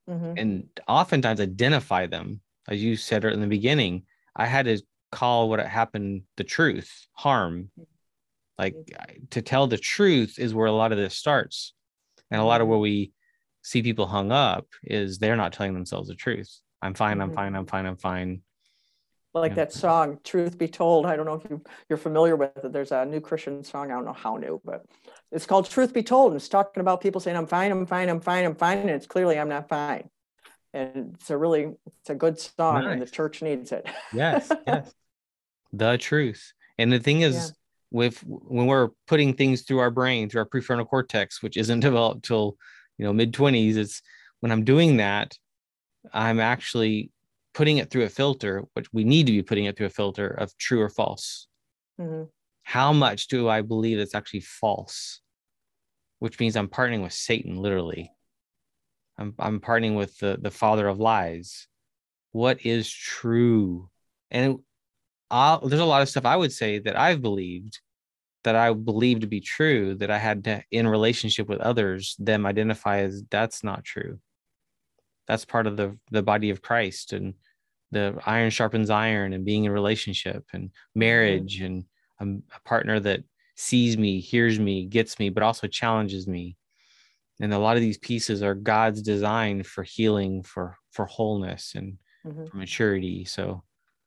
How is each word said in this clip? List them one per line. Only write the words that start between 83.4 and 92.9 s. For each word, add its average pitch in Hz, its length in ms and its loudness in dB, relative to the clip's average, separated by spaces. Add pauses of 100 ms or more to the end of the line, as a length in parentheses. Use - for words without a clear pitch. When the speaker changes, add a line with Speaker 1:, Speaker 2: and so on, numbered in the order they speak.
Speaker 2:
sees 120 420 2
me, 98 220 2
hears 117 400 2
me, 98 260 0
gets 110 340 0
me, 101 100 0
but 104 140 0
also 113 240 0
challenges 101 600 -2
me. 87 300 -8 (840)
And 104 140 -2
a 101 60 0
lot 113 180 4
of 117 40 2
these 110 160 0
pieces 113 460 -4
are 101 120 2
God's 107 460 0
design 104 640 0
for - 200 -10
healing, 101 600 0
for, 90 320 -10 (160)
for 101 140 -6
wholeness, 104 680 -6
and 98 220 -12 (280)
Speaker 1:
Mm-hmm. 156 200 -14
Speaker 2:
for 127 100 -16
maturity. 92 680 -4